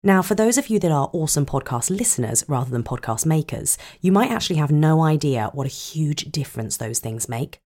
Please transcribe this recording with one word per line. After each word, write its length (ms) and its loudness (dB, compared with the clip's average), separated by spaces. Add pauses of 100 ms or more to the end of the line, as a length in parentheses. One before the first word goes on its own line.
Now, 180 6
for 140 0
those 220 4
of 120 -2
you 100 2
that 100 2
are 220 2
awesome 340 0
podcast 440 -4
listeners 580 0
rather 240 -2
than 140 -2
podcast 400 -4
makers, 520 0 (220)
you 140 4
might 180 4
actually 240 -2
have 160 2
no 320 4
idea 480 0
what 160 -6
a 20 -4
huge 640 -6
difference 460 -6
those 220 -6
things 280 -8
make. 380 -8